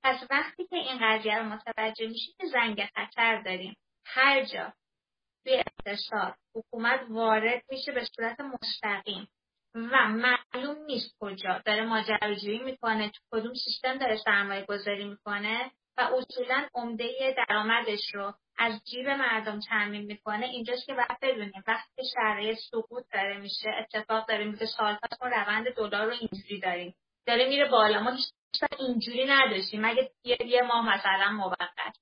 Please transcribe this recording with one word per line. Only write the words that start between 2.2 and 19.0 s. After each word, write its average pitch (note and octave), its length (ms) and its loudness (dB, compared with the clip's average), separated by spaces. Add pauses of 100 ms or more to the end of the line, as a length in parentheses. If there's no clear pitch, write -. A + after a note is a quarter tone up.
که F#4+ 100 -6
زنگ A3+ 480 0
خطر A3 460 2
داریم، F#3 340 -6 (300)
هر C4+ 400 4
جا - 280 -6 (720)
توی C4 100 2
اقتصاد G3+ 840 -2 (200)
حکومت A#3 540 0
وارد A3 600 2
می‌شه C4+ 220 -6
به B3 140 -2 (100)
صورت A#3 240 -4
مستقیم G#3 880 -6 (480)
و A#3 320 4
معلوم B3+ 760 0
نیست C4 340 -6
کجا F#3+ 460 -4
داره G#3+ 200 2
ماجراجویی G#3+ 760 0
می‌کنه، A3+ 500 -2
تو - 100 -20 (120)
کدوم A3+ 220 -2
سیستم B3+ 440 -4
داره A3+ 200 2
سرمایه G3+ 480 2
گذاری G3+ 400 -4
می‌کنه G#3 680 -4 (260)
و B3+ 40 2
اصولاً B3+ 720 0
عمده A#3+ 640 -2
درآمدش A3 760 0
رو G3+ 200 -4 (240)
از A3+ 280 2
جیب B3+ 240 -6